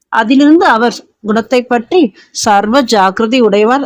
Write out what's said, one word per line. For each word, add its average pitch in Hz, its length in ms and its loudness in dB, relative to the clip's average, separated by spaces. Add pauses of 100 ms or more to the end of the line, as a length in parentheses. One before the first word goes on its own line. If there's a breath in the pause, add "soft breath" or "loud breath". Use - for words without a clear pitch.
(120)
அதிலிருந்து 285 540 2
அவர் 233 300 0 (240)
குணத்தை 226 420 -4
பற்றி 240 380 -2 (360 soft breath)
சர்வ 214 460 0
ஜாக்கிரதை 220 580 -2
உடையவர் 240 460 0